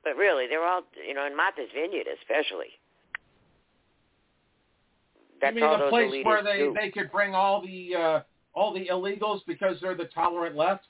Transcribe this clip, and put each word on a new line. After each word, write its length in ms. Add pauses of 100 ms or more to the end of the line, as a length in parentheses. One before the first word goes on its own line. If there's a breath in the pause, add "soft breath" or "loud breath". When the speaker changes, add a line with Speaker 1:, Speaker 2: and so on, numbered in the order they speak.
Speaker 1:
But 140
really, 300
they're 180
all, 160 (260)
you 60
know, 120
in 120
Martha's 360
Vineyard 340 (120)
especially. 540 (2750)
That's 160
Speaker 2:
You 60
mean 80
Speaker 1:
all 80
Speaker 2:
the 80
Speaker 1:
those 60
Speaker 2:
place 200
Speaker 1:
elitists 140
Speaker 2:
where 180
they, 140
Speaker 1:
do. 220
Speaker 2:
they 100
could 220
bring 240
all 260
the, 340
uh, 260 (320)
all 200
the 140
illegals 600
because 340
they're 140
the 180
tolerant 440
left? 320